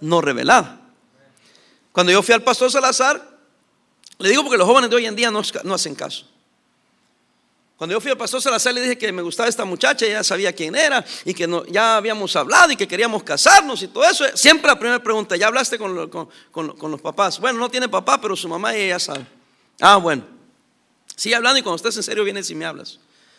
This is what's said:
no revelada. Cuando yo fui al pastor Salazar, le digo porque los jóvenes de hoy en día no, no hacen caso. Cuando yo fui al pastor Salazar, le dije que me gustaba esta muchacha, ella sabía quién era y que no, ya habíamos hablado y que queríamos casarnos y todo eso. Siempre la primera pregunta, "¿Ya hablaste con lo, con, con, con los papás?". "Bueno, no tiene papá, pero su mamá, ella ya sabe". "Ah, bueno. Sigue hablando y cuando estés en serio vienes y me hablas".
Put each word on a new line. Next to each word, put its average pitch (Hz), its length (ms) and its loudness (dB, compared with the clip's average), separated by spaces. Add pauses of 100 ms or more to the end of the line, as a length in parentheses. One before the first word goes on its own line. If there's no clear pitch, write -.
no 160 200 2
revelada. 143 600 2 (1080)
Cuando 180 220 2
yo 196 100 6
fui 233 120 4
al 226 100 2
pastor 254 260 2
Salazar, 269 680 0 (800)
le 190 100 -2
digo 214 140 4
porque 254 160 0
los 180 80 4
jóvenes 247 240 4
de 240 60 2
hoy 233 100 0
en 220 80 -6
día 233 160 -2
no, 208 120 -2 (220)
no 196 100 -4
hacen 160 200 -6
caso. - 320 -12 (1500)
Cuando 165 180 -6
yo 220 60 -2
fui 269 100 -4
al 262 60 -2
pastor 240 260 -6
Salazar, 247 320 0
le 247 60 -4
dije 247 180 -2
que 214 140 -6
me 180 100 -8
gustaba 170 260 -2
esta 233 160 -4
muchacha, 196 400 -2
ella 214 200 -2
sabía 190 280 -2
quién 175 220 -8
era 277 300 0 (200)
y 185 80 -6
que 170 140 -4
no, 170 200 -2
ya 220 300 2
habíamos 214 380 -4
hablado 269 380 4
y 254 40 -4
que 196 120 -4
queríamos 214 340 -2
casarnos 294 600 4
y 190 60 -8
todo - 140 -2
eso. 320 220 4 (100)
Siempre 302 340 4
la 254 100 6
primera 240 220 -2
pregunta, 220 360 -4
"¿Ya 190 100 2
hablaste 240 320 0
con 196 160 -8
lo, 160 160 -8
con, 165 180 -12 (220)
con, 160 260 -10
con 156 140 -10
los 151 100 -10
papás?". 170 380 -2
"Bueno, 233 220 -2
no 247 100 -4
tiene 254 180 -2
papá, 262 320 0
pero 196 140 -4
su 175 140 -8
mamá, 202 260 -4
ella 196 220 -2
ya - 20 -4
sabe". 143 280 -8 (540)
"Ah, 196 160 8
bueno. 165 280 0 (920)
Sigue 226 220 -2
hablando 247 220 2
y 254 40 -4
cuando 190 140 -4
estés 214 200 -4
en - 60 -6
serio 214 220 -2
vienes 98 260 -6
y 156 60 -12
me 156 80 -10
hablas". - 340 -14 (400)